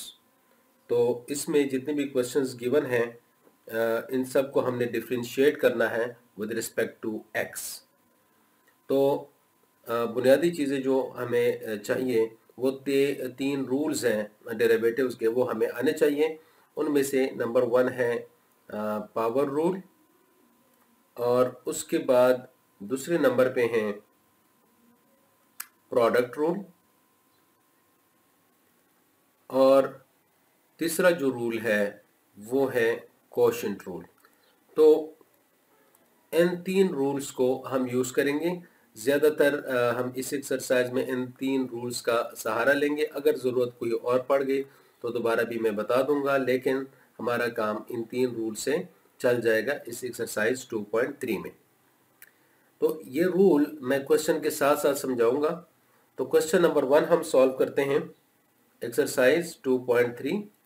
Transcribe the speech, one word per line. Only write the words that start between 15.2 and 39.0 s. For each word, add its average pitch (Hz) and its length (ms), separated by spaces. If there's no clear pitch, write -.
वो 120 160
हमें 117 260
आने 123 240
चाहिए। 156 460
उनमें 147 260
से 131 340
number 120 280
वन 127 240
है, 120 300
अ, - 100
power 117 300
rule, 160 380
और 123 460
उसके 156 320
बाद 127 500
दूसरे 135 360
नंबर 127 340
पे 123 100
हैं 113 300
product 120 460
rule, 175 280
और 135 560
तीसरा 170 320
जो 139 200
rule 117 280
है 104 460
वो 127 280
है 117 420
quotient 117 540
rule। 87 180
तो 156 400
इन 175 280
तीन 190 260
rules 139 420
को 131 320
हम 127 240
यूज़ 127 280
करेंगे। 151 480
ज़्यादातर, 143 680